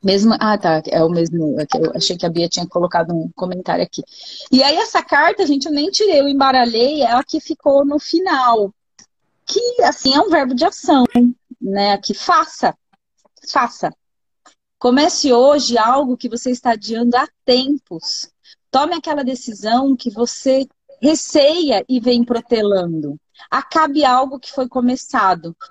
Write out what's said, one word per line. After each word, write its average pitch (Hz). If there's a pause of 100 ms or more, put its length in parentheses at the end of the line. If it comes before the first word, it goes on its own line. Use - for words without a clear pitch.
Mesmo, 202
ah, 214
tá, 160
é 165
o 165
mesmo, 165
é 151
que -
eu 160
achei 175
que 175
a 170
Bia 170
tinha 175
colocado 175
um 165
comentário 180
aqui. - (500)
E 254
aí, 285
essa 403
carta, 330
gente, 277
eu 320
nem 294
tirei, 381
eu 277
embaralhei, 269
é 233
a 247
que 311
ficou 285
no 285
final. 254 (720)
Que, 480
assim, -
é 285
um -
verbo 277
de 247
ação, 294 (560)
né? 202
Que -
faça, 320 (760)
faça. - (840)
Comece 277
hoje 247
algo 247
que -
você 240
está 247
adiando 226
há 277 (180)
tempos. 262 (420)
Tome 302
aquela 294
decisão 247
que 240
você 262 (340)
receia 294
e 254
vem 240
protelando. 190 (340)
Acabe 294
algo 262
que -
foi 254
começado, 208 (140)